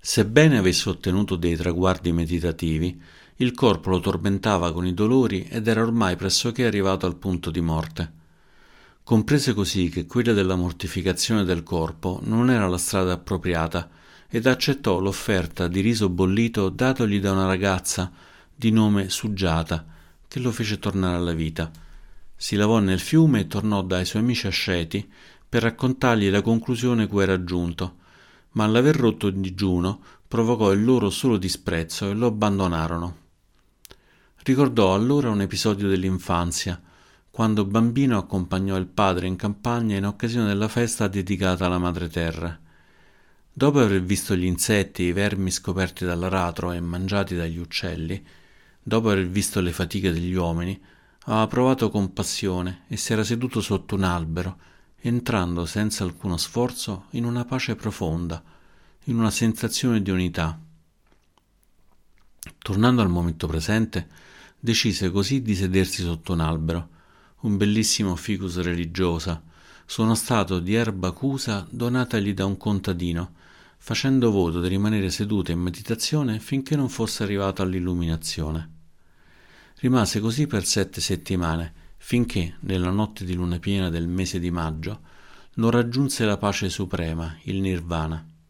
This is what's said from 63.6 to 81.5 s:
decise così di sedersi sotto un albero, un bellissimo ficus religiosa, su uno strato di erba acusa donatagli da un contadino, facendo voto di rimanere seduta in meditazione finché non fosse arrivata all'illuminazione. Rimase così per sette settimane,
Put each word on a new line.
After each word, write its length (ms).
decise 500
così 320
di 140
sedersi 480
sotto 300
un 60
albero, 500
un 160
bellissimo 580
ficus 460
religiosa, 800
su 180
uno 100
strato 460
di 160
erba 320
acusa 600
donatagli 680
da 100
un 120
contadino, 760
facendo 520
voto 320
di 60
rimanere 420
seduta 420
in 80
meditazione 800
finché 360
non 140
fosse 340
arrivata 400
all'illuminazione. 1040
Rimase 420
così 260
per 180
sette 380
settimane, 720